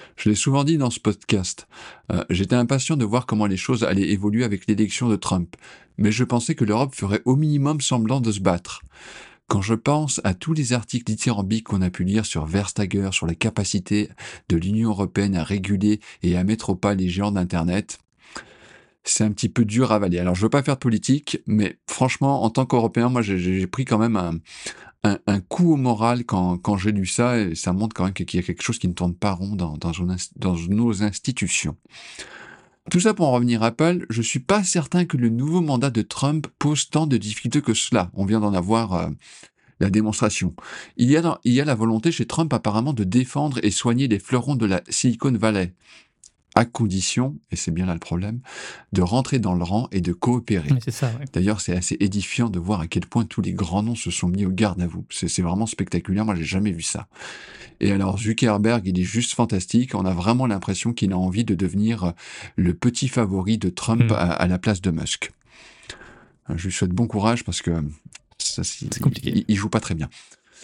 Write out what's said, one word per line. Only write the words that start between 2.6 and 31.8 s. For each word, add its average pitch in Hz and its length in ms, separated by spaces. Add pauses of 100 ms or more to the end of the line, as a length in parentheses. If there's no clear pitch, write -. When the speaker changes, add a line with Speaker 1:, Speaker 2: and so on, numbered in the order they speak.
Speaker 1:
de 127 80
voir 117 200
comment 107 220
les 95 100
choses 113 260
allaient 95 280
évoluer 104 340
avec 101 240
l'élection 107 400
de 107 80
Trump, 90 400 (400)
mais 104 160
je 120 120
pensais 120 300
que 123 100
l'Europe 117 300
ferait 101 300
au 127 100
minimum 147 460
semblant 127 400
de 113 100
se 101 100
battre. 92 420 (640)
Quand 98 160
je 107 120
pense 147 480
à 95 120
tous 160 200
les 135 180
articles 120 320
dithyrambiques 107 640
qu'on 98 140
a 90 80
pu 90 140
lire 104 220
sur 78 200
Verstager, 98 640
sur - 140
la 82 80
capacité 104 720 (400)
de 85 80
l'Union 104 340
européenne 98 460
à 82 80
réguler 101 560 (220)
et 87 140
à 90 60
mettre 107 280
au 95 40
pas 101 200
les 95 140
géants 98 240
d'Internet, 90 640 (1080)
c'est - 200
un 107 60
petit 98 180
peu 117 160
dur 113 280
à 107 40
avaler. 92 220
Alors, 90 160
je 92 80
veux 110 80
pas 143 120
faire 139 120
de 131 60
politique, 127 640
mais 107 320 (100)
franchement, 139 540
en 110 80
tant 131 160
qu'Européen, 120 420
moi, 123 140
j'ai, 101 160
j'ai 92 280
pris 127 180
quand 117 140
même 110 180
un, 85 220 (640)
un, 101 240
un 101 140
coup 170 320
au 151 40
moral 120 480
quand, 90 340
quand 101 180
j'ai 98 160
lu 98 140
ça, 120 320
et 87 180
ça 90 160
montre 107 240
quand 92 80
même 95 80
qu'il 92 200
y 87 60
a 87 80
quelque 85 160
chose - 160
qui - 80
ne 87 60
tourne 87 240
pas 101 160
rond 98 240
dans, 80 220
dans 85 140
une 87 180
inst-, 90 260
dans 92 180 (140)
nos 104 340
institutions. 104 720 (1160)